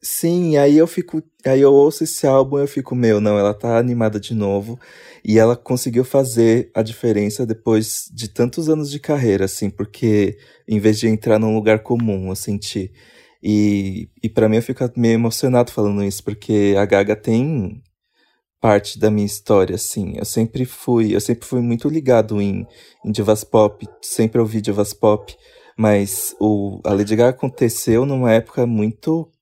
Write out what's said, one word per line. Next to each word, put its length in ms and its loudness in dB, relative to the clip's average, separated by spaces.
Sim, 520 0
aí 200 6
eu 80 6
fico, 380 -6
aí 160 4
eu 120 8
ouço 300 4
esse 240 -4
álbum 320 2
e 40 0
eu 40 -2
fico, 260 -8
"Meu, 280 2
não, 180 2
ela 140 2
tá 240 -2
animada 420 0
de 160 -10
novo." 420 -4
E 160 4
ela 160 6
conseguiu 480 -2
fazer 720 2
a 80 -2
diferença 640 -2
depois 680 -2
de 140 -12
tantos 420 -4
anos 220 -2
de 80 -10
carreira, 460 0
assim, 240 -6
porque 680 -2
em 120 -2
vez 200 2
de 80 -2
entrar 320 0
num 160 0
lugar 280 2
comum, 460 -4
eu 60 -6
senti. 560 -8
E, 680 -2
e 80 -4
pra 200 2
mim 80 2
eu 40 0
fico 220 -6
meio 160 2
emocionado 580 0
falando 320 -2
isso, 200 -6
porque 540 0
a 80 2
Gaga 300 2
tem 680 -4
parte 380 0
da 120 2
minha 140 0
história, 500 0
assim. 420 -8
Eu 80 -8
sempre 400 -4
fui, 500 -2
eu 60 0
sempre 260 -4
fui 140 -4
muito 280 -2
ligado 520 0
em, 260 -4
em 60 -4
divas 340 0
pop, 400 2
sempre 400 -2
ouvi 200 -2
divas 320 -4
pop, 420 0
mas 600 0
o, 460 -2
a 80 0
Lady 220 0
Gaga 160 4
aconteceu 720 -2
numa 280 0
época 320 0
muito 640 -4